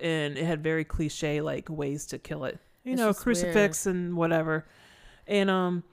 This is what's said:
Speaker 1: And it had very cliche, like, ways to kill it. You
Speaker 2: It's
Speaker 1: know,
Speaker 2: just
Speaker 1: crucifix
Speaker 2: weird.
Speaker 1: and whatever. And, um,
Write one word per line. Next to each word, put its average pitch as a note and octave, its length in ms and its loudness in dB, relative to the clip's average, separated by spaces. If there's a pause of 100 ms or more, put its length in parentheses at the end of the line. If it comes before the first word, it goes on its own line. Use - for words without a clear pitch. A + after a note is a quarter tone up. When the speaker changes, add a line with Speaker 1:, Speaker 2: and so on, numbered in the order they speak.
Speaker 1:
And D#3 360 -2
it C#3 80 -2
had D#3+ 180 -2
very D#3+ 220 0
cliche, D3+ 560 -2
like, D3 300 -4
ways D3 380 -4
to C3+ 100 -8
kill D3+ 260 -8
it. F3 140 -6 (260)
You B3+ 80 -6
Speaker 2:
It's B3+ 80 0
Speaker 1:
know, A3 100 4
Speaker 2:
just G3+ 100 -2
Speaker 1:
crucifix F3+ 680 2
Speaker 2:
weird. F#3 100 2
Speaker 1:
and F3 200 -2
whatever. D#3+ 500 2 (600)
And, G3 240 2
um, F3+ 420 0